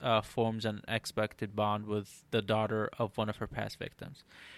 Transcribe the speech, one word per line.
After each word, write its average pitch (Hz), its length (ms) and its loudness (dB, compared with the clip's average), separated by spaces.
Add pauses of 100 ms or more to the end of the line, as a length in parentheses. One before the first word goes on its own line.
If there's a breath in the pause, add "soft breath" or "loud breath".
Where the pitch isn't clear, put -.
uh, 113 200 6
forms 113 440 0
an 107 220 -2
unexpected 107 680 -2
bond 104 320 2
with 104 440 -4
the 113 100 4
daughter 107 480 2 (100)
of 110 180 -2
one 107 120 2
of 107 80 -4
her 107 100 -4
past - 320 -6
victims. - 440 -10 (340 loud breath)